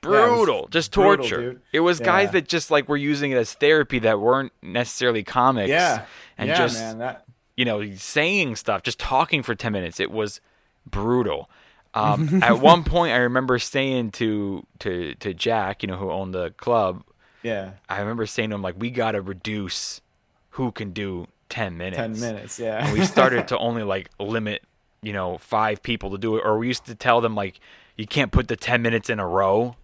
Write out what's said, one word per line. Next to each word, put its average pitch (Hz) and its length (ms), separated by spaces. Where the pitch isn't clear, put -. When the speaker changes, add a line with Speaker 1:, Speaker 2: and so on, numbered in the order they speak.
Speaker 1:
Yeah, 160 60
it - 0
was 214 280
Speaker 2:
Brutal. 147 320
Just 165 220
Speaker 1:
brutal, 196 240
Speaker 2:
torture. 95 160
Speaker 1:
dude. 123 80
Speaker 2:
It 151 80
was 170 220
guys 190 260
Speaker 1:
Yeah. 196 40
Speaker 2:
that 180 180
just, 165 200
like, 147 200
were 147 80
using 143 340
it 131 60
as 113 160
therapy 147 460
that 110 200
weren't 127 320
necessarily 117 640
comics. 123 460
Speaker 1:
Yeah. 147 340
Speaker 2:
And 113 120
Speaker 1:
Yeah, 160 80
Speaker 2:
just, 143 220
Speaker 1:
man, 113 200
that 127 240
Speaker 2:
you 127 100
know, 107 300
saying 151 640
stuff, 101 260
just - 160
talking 143 420
for 117 140
ten 113 160
minutes. 90 280
It 98 120
was 107 300
brutal. 104 600
Um, 139 460
Speaker 1:
<laughs> - 40
Speaker 2:
at - 160
one 160 240
point, 165 300
I 120 40
remember 127 420
saying 131 520
to, 104 540
to, 90 360
to 98 180
Jack, 101 500
you 107 40
know, 92 100
who 92 140
owned 92 220
the 87 180
club, 104 520
Speaker 1:
Yeah. 101 280
Speaker 2:
I 98 100
remember 110 260
saying 110 260
to 104 40
him, 101 60
like, 92 160
"We 117 140
gotta 113 300
reduce 98 800
who 127 200
can 104 200
do 92 360
ten 95 280
minutes." 92 200
Speaker 1:
Ten 113 220
minutes, 113 400
yeah. 113 260
Speaker 2:
And 143 120
we 180 80
started 131 420
Speaker 1:
<laughs> - 20
Speaker 2:
to 123 80
only, 117 260
like, 98 260
limit, 104 440
you 104 120
know, 90 260
five 107 420
people 107 300
to 101 60
do 110 200
it. - 80
Or 107 120
we 117 100
used 127 180
to 120 100
tell 120 260
them, 113 140
like, 101 240
"You 107 100
can't 131 260
put 123 160
the 117 80
ten 123 260
minutes 117 280
in 110 100
a 95 80
row. 98 560